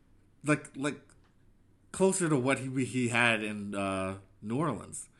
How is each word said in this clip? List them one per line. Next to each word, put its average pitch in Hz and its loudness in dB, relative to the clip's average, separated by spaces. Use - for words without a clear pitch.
like, 147 0
like, 135 -4
closer 185 2
to 156 4
what 127 2
he, 131 -2
he 120 0
had 117 4
in, 104 -6
uh, 95 0
New 110 -4
Orleans. 127 -4